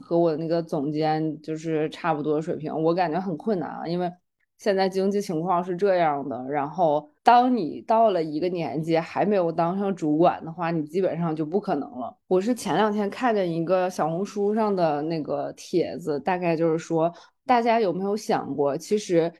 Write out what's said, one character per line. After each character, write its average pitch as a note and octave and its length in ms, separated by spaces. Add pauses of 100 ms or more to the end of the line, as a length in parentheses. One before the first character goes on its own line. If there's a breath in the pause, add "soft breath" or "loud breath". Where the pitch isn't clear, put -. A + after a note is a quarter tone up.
和 E3+ 180
我 E3 180
那 D#3+ 120
个 E3+ 120
总 D#3 300
监 D#3 520
就 D#3 140
是 D#3 340
差 E3 220
不 D3+ 80
多 D3+ 220
水 D#3 140
平， C#3+ 260
我 D#3+ 100
感 F3 160
觉 D#3+ 120
很 F#3 160
困 G#3+ 240
难 C#3 100
啊， A#2+ 160
因 F3 140
为 F3+ 100 (480)
现 G3 180
在 F#3+ 120
经 F#3+ 220
济 G3+ 100
情 E3+ 200
况 F3+ 240
是 F3+ 100
这 F#3 220
样 D3 320
的， B2+ 200
然 C#3+ 220
后 D#3 400 (140)
当 B3 320
你 D3 240
到 A3 320
了 E3+ 100
一 D#3 160
个 F3 100
年 D#3+ 320
纪 D#3+ 160
还 D#3+ 300
没 G#3 80
有 F3 160
当 E3+ 260
上 G3 160
主 D3+ 240
管 D#3 280
的 E3 80
话， E3 180
你 E3 140
基 D#3 160
本 D#3 180
上 E3+ 160
就 D#3 100
不 F3 160
可 F#3+ 140
能 C#3+ 240
了。 B2 180 (120)
我 F#3 120
是 A#3 140
前 F#3 220
两 G#3 160
天 G3+ 180
看 A#3+ 240
见 F#3 160
一 E3 140
个 F#3 260
小 E3 180
红 E3+ 160
书 G3+ 300
上 G#3+ 220
的 D3+ 260
那 E3 180
个 C#3+ 340
帖 C3 440
子， D3+ 220
大 F3+ 180
概 E3+ 160
就 E3 160
是 D#3 80
说， E3 340 (320 loud breath)
大 B3 160
家 A#3 200
有 F#3 120
没 F#3 120
有 G3+ 120
想 F3+ 380
过， C#3 240
其 G#3 180
实 E3 440